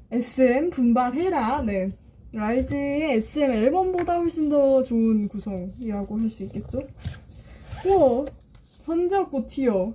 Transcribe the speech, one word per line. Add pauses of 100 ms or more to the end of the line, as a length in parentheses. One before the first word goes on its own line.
(120)
에스엠
분발해라.
네. (420)
라이즈의
에스엠
앨범보다
훨씬
더
좋은
구성이라고
할
수
있겠죠? (1040)
우와, (560)
선자꽃
티어.